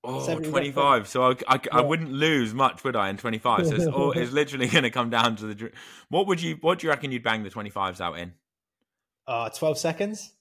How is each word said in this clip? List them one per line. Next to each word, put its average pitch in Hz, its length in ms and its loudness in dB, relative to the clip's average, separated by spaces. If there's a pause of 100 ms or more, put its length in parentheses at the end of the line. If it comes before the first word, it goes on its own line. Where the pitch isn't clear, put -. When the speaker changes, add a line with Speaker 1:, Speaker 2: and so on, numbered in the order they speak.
Speaker 1:
Oh, 131 220 -6
Speaker 2:
Seventy 156 260 -2
Speaker 1:
twenty-five. 139 580 2
So 127 160 2
I, 127 100 6 (120)
I, 131 140 4 (120)
I 123 80 6
Speaker 2:
Yeah. 135 60 4
Speaker 1:
wouldn't 160 260 -2
lose 135 420 2
much, 127 300 0
would 127 120 -2
I, 98 140 2
in 98 80 -6
twenty-five? 123 480 0
So 147 80 0
it's 135 120 2
all, 143 260 0
Speaker 2:
<laughs> - 40 -2
Speaker 1:
it's 123 160 -2
literally 139 360 0
gonna 127 220 4
come 117 200 -2
down 117 260 2
to 107 100 -10
the 107 80 -8
dr-, 110 180 -12 (360)
what 185 180 2
would 180 140 0
you, 165 200 -4
what 147 180 2
do 160 80 -6
you 156 40 0
reckon 135 220 -2
you'd 120 100 -4
bang 110 200 0
the 95 80 -8
twenty-fives 98 500 -4
out 85 180 -4
in? 87 140 -12 (960)
Speaker 2:
Uh, 117 240 -4
twelve 156 280 -2
seconds. 202 640 -6